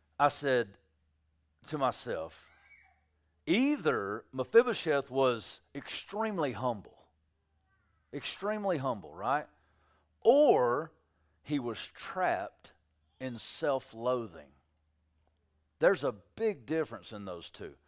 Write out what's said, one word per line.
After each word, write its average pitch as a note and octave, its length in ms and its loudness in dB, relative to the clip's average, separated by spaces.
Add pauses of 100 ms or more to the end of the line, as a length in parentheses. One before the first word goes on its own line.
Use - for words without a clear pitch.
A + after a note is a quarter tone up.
(180)
I C#3+ 100 6
said B2 500 0 (880)
to D#3 120 -6
myself, A2 680 -4 (1000)
either D#3 840 0
Mephibosheth D3+ 800 4
was B2+ 500 0 (140)
extremely F#3+ 800 -4
humble, G#2+ 440 -6 (1200)
extremely G3 640 -2
humble, G#2+ 340 -4
right? A#2 340 -2 (760)
Or D#3+ 720 6 (500)
he D3 160 -2
was A#2 200 -4 (160)
trapped - 800 -4 (460)
in B2+ 200 -8
self-loathing. A#2 1120 -4 (1300)
There's D#3+ 240 4
a B2+ 100 -2 (220)
big F#3+ 300 -4
difference C3+ 460 -6
in G2+ 120 -12
those F2 260 -10
two. - 240 -14 (140)